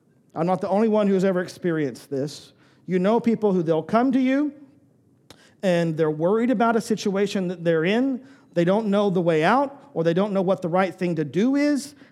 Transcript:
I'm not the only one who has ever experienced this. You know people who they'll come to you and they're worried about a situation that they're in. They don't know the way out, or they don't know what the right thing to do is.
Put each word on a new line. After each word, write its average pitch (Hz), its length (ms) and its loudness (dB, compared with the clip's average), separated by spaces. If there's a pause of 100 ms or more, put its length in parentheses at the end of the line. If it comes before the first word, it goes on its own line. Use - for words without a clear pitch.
(360)
I'm 165 100 -2
not 180 160 0
the 196 80 -4
only 208 200 2
one 208 180 2
who 196 80 2
has 185 100 2
ever 185 160 0
experienced 156 680 -6
this. 139 420 -8 (320)
You 180 120 -2
know 202 220 2
people 220 340 0
who 185 80 2
they'll 156 220 0
come 240 300 0
to 269 60 2
you 277 320 0 (1080)
and 170 340 0
they're 156 140 0
worried 190 400 0
about 233 260 2
a 226 60 0
situation 196 680 -2
that 175 140 -8
they're 165 220 2
in. 240 400 0 (300)
They 175 80 2
don't 202 240 2
know 202 240 2
the 180 100 0
way 165 220 2
out, 269 500 0
or 170 100 -2
they 165 120 2
don't 196 180 0
know 196 80 0
what 185 220 -2
the 175 60 -4
right 180 240 0
thing 175 240 -4
to 156 60 -2
do 185 320 0
is. 285 380 -2 (180)